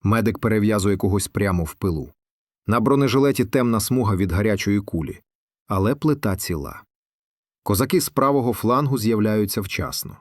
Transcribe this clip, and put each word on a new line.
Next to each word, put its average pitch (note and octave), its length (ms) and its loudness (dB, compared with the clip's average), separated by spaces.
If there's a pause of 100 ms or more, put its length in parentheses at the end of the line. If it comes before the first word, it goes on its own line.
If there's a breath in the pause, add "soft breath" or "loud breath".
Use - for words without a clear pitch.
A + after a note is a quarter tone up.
Медик G#2+ 360 0
перев'язує G#2 580 2
когось G2 300 0
прямо F#2 360 0
в D#2+ 100 -8
пилу. D#2+ 360 -4 (580)
На A2+ 120 2
бронежилеті C3+ 680 2
темна A#2+ 340 0
смуга G#2+ 360 0
від F2+ 160 0
гарячої G2+ 500 0
кулі. D#2+ 400 -8 (460)
Але G2+ 280 0
плита C#3+ 400 0
ціла. - 480 -8 (800)
Козаки C3 380 2
з - 80 -6
правого C3+ 440 2
флангу B2+ 440 0
з'являються G#2+ 640 0
вчасно. - 600 -8